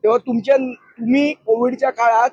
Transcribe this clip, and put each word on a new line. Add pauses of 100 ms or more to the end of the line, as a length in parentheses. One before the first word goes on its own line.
तेव्हा
तुमच्या, (160)
तुम्ही
कोविडच्या
काळात